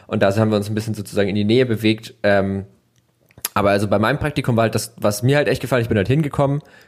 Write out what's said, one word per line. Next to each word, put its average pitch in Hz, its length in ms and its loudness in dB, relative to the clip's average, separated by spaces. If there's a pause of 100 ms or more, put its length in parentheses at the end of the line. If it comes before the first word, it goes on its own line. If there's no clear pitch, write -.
Und 104 160 -2
da 98 140 2
haben 110 160 2
wir 107 40 2
uns 101 120 -2
ein 107 80 -6
bisschen 107 180 -4
sozusagen 101 360 -2
in 98 40 -4
die 104 100 0
Nähe 120 220 4
bewegt. 110 560 -2
Ähm, 98 440 0 (880)
aber 101 160 0
also 101 180 0
bei 101 100 2
meinem 117 200 0
Praktikum 139 380 -2
war 113 80 2
halt 110 120 0
das, - 220 -6
was 107 260 -2
mir 139 120 4
halt 147 120 0
echt 131 140 0
gefallen, 123 200 0
ich 113 60 -4
bin 107 80 0
halt 95 100 2
hingekommen. 143 540 0 (280)